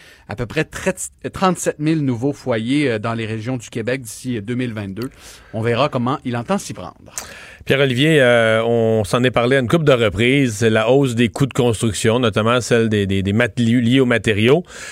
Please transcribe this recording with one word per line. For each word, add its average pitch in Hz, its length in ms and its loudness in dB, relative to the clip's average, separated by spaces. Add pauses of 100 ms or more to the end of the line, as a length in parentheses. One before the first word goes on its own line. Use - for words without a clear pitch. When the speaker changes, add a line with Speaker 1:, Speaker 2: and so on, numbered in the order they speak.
(280)
Speaker 1:
à 104 80 -10
peu 120 100 -6
près 156 200 -4
trente-sept - 1120 -4
mille 151 240 0
nouveaux 131 300 -2
foyers, 127 580 -2
euh, 110 80 -2
dans 117 140 -4
les 113 120 -6
régions 110 320 -6
du - 120 -14
Québec 123 320 -6
d'ici, 123 360 -10
euh, 104 40 -6
deux 117 140 -6
mille 123 180 -4
vingt-deux. 104 360 -8 (440)
On 110 80 -6
verra 117 280 0
comment 127 360 -4
il 120 100 -4
entend 190 220 -2
s'y - 160 -10
prendre. - 220 -14 (680)
Speaker 2:
Pierre-Olivier, 139 540 2
euh, 117 460 4
on 113 400 2
s'en 123 180 0
est 127 80 2
parlé 123 240 2
à 139 40 2
une 120 100 -2
couple 160 160 2
de 143 80 6
reprises, 117 680 2
la 110 260 2
hausse 131 260 2
des 117 140 4
coûts - 160 0
de 120 80 -6
construction, 117 680 0
notamment 113 400 0
celle 113 300 2
des, 104 180 0
des, 98 160 0
des 98 100 0
mat-, 120 240 0
liés, 120 220 2
liés 123 220 2
aux 127 40 4
matériaux. 117 580 2 (280)